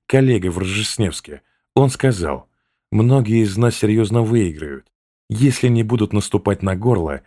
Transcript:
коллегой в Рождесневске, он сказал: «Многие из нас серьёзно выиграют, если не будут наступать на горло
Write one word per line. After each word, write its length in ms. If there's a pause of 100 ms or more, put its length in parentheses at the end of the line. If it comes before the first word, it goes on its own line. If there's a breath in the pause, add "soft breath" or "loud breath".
коллегой 440
в 80
Рождесневске, 840 (320)
он 160
сказал: 580 (420)
«Многие 520
из 140
нас 200
серьёзно 460
выиграют, 680 (380)
если 400
не 140
будут 300
наступать 500
на 120
горло 520